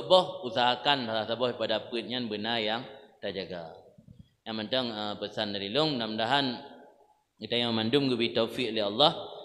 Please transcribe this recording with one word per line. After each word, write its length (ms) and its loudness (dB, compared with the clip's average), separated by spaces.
boh, 400 6
usahakan 640 2
salah 160 0
sabuh 320 0
pada 320 -2
petnya 320 -4
benar 400 -2
yang 240 -2
tak 160 -6
jaga. 400 -8
Yang 100 -6
penting, 280 0
uh, 240 -4
pesan 360 -4
dari 160 -4
long, 280 2
mudah-mudahan 480 2
kita 160 -6
yang 200 2
mandum 360 4
gebi 240 2
taufik 400 0
oleh 80 0
Allah, 320 4